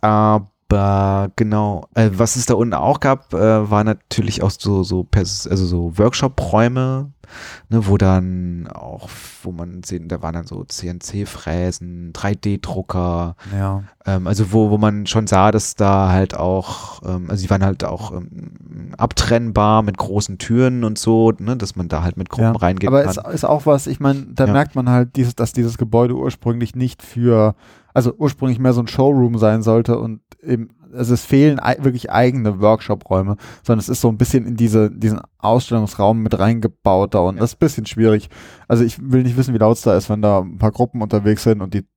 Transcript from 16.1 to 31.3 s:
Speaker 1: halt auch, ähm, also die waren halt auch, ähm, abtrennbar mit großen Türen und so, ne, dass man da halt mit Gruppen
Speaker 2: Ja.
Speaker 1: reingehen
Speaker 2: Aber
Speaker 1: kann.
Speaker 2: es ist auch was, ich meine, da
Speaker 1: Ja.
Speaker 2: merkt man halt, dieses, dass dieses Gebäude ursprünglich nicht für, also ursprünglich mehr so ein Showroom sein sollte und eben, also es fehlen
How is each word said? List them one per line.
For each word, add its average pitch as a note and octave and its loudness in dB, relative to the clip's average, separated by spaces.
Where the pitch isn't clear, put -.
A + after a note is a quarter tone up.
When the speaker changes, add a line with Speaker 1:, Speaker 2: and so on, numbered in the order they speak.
Speaker 1:
halt F#2 2
auch, - -6
ähm, F2+ -6
also G2 -4
die F2+ -4
waren G2 2
halt F#2+ -2
auch, G2+ -8
ähm, - -16
abtrennbar A2 2
mit G2+ -2
großen G2+ -4
Türen B2 2
und A2 -2
so, A2+ 4
ne, A2+ -4
dass G2+ -8
man F2+ -6
da E2 -2
halt F2 -2
mit F2+ -8
Gruppen A#2 2
Speaker 2:
Ja. - -2
Speaker 1:
reingehen F#2 0
Speaker 2:
Aber C#3 4
Speaker 1:
kann. F#2+ -4
Speaker 2:
es - -8
ist D#3 -4
auch D3 0
was, C#3 4
ich C3 -6
meine, C#3 0
da C3+ 2
Speaker 1:
Ja. G#2 2
Speaker 2:
merkt D3 2
man B2 0
halt, B2 2
dieses, A#2+ 0
dass A#2 -4
dieses A#2 -2
Gebäude A#2+ 0
ursprünglich A#2+ -4
nicht B2+ -4
für, A2+ 2
also A#2+ 0
ursprünglich C3 -2
mehr B2+ 2
so A#2+ 2
ein A#2 -4
Showroom B2+ 2
sein A2 4
sollte A2+ 2
und A2 -8
eben, A#2 -2
also B2 0
es - -2
fehlen C#3+ 4